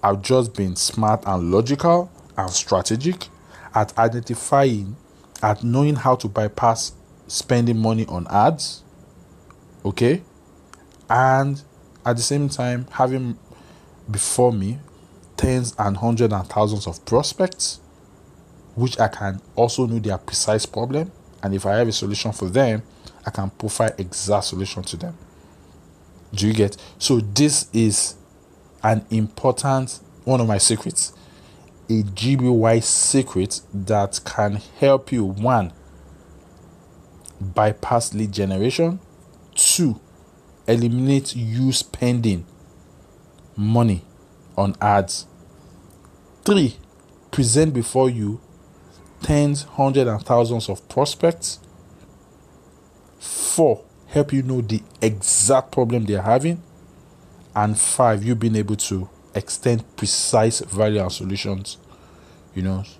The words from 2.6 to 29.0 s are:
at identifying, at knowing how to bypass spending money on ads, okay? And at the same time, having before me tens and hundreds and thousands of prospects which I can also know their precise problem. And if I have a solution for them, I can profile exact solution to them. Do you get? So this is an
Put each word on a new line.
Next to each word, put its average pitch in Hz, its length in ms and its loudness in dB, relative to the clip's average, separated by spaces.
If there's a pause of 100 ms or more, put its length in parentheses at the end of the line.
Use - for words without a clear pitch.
at 107 240 0
identifying, 117 960 0 (460)
at 104 200 0
knowing 139 340 2
how 127 180 2
to 120 140 -6
bypass 113 640 0 (340)
spending 120 520 0
money 110 280 0
on 87 240 -8
ads, 135 520 0 (1000)
okay? 120 380 2 (880)
And 131 500 2 (460)
at 120 100 2
the 117 60 -4
same 143 260 0
time, 123 440 -4
having 127 440 -2 (720)
before 123 420 2
me 104 260 -4 (580)
tens 127 420 0
and 101 200 0
hundreds 117 340 2
and 92 160 -4
thousands 104 380 0
of - 180 -10
prospects - 760 -2 (960)
which 120 240 -2
I 113 100 4
can 98 320 -6 (140)
also 120 320 2
know 113 120 -2
their 104 200 -2
precise - 480 -2
problem. 135 460 -4 (300)
And 98 120 -2
if 95 120 -4
I 101 100 2
have 117 120 2
a 107 40 -2
solution 104 400 -4
for 101 140 -6
them, 110 360 2 (440)
I 110 40 -8
can 98 200 -6
profile 110 480 -2
exact 98 460 -4
solution 92 400 -6
to - 120 -10
them. 87 200 -10 (1160)
Do 98 140 0
you 110 80 2
get? 104 220 2 (220)
So 127 220 2
this 120 520 0
is 110 440 0 (680)
an 110 280 2